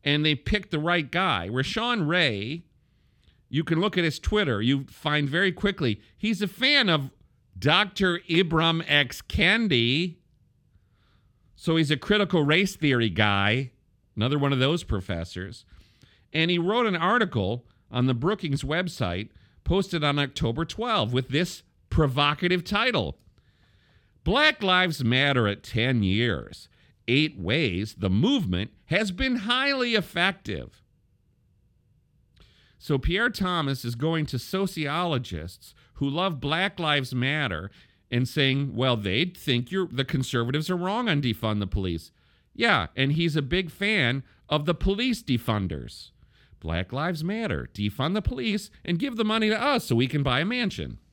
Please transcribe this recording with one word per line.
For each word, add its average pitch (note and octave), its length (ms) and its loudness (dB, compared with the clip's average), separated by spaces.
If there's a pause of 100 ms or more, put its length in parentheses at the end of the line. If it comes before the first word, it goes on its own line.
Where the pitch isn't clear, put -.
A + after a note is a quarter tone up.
And D3 220 2
they D3+ 100 2
picked - 360 -4
the D#3 80 -2
right D#3+ 300 -2
guy. D3+ 400 -2
Rashawn F3+ 580 -2
Ray, D3 580 -2 (800)
you D3+ 160 -2
can D#3+ 160 0
look G3 180 0
at F3 60 0
his D#3+ 160 -2
Twitter. D#3 420 0
You C3+ 280 2
find D3 400 -2
very F3+ 240 0
quickly D3+ 480 -2 (160)
he's G#3 240 -2
a G#3 60 -2
fan C4 420 2
of D3+ 220 2 (460)
Doctor F3 640 2 (100)
Ibram E3 580 2
X. D3 340 2
Kendi. E3 960 2 (1400)
So E3 200 0
he's D#3+ 160 2
a D3+ 60 2
critical G3 460 2
race F3+ 340 2
theory B2 320 2
guy, G#2 600 2 (440)
another C3 240 0
one C#3 140 2
of C3 60 0
those C#3+ 260 0
professors. F#2 800 -8 (640)
And D#3+ 180 2
he F3+ 80 2
wrote G#3+ 280 2
an G3 100 0
article E3 720 0 (240)
on B2 140 2
the C3 80 2
Brookings C#3 500 -2
website C3 680 -4 (360)
posted F3+ 400 0
on C#3+ 120 2
October C3+ 460 -2
twelfth F#3+ 480 0
with B2 160 0
this D#3+ 360 -2 (260)
provocative D3 720 2
title, G3+ 560 0 (1040)
"Black D4 400 4
Lives F3+ 400 2
Matter B2+ 440 4
at G2+ 160 -2
ten A#2 380 0
years, F#2+ 680 0 (400)
eight D3 280 2
ways G#2 580 -2
the F#2+ 140 0
movement A2 640 2 (140)
has G3 260 -2
been B3+ 260 -2
highly B3 580 0
effective." E3+ 840 -4 (2000)
So D3 200 -2
Pierre F#3+ 320 2
Thomas E3+ 540 -2
is A#2 120 -6
going D#3 320 -2
to B2 120 -4
sociologists D#3 1300 -4 (220)
who C#3 120 -2
love D#3+ 320 -2
Black D#3+ 400 -2
Lives D3 340 0
Matter B2 580 -2 (400)
and B2 180 0
saying, C3+ 460 0
"Well, B2+ 220 2
they G#2 280 0
think B2 460 -2
you're, F#3 160 -2
the B2+ 180 -4
conservatives C3 640 -2
are F3+ 80 -2
wrong G#3 320 -2
on C#3+ 120 2
defund G#2+ 380 -2
the G2+ 80 -2
police." F#2 440 -4 (420)
Yeah, E3 420 0
and C3+ 180 0
he's D#3+ 220 0
a D#3 60 2
big E3+ 300 -2
fan D3 520 -2 (240)
of D3+ 180 -2
the E3+ 100 0
police G#3+ 460 0
defunders. G2 880 -4 (500)
"Black E2 320 -4
Lives D#3 300 -4
Matter, F3 500 -4
defund B2+ 400 -2
the G#3 80 -2
police, G#3 480 -2 (140)
and E3+ 140 -2
give A#3+ 200 -4
the A3+ 80 0
money A3 240 2
to G#3+ 120 0
us C4+ 240 0
so B2 100 0
we B2 120 4
can C#3+ 160 -2
buy C3 160 0
a E3 60 0
mansion." F#3+ 540 -4 (140)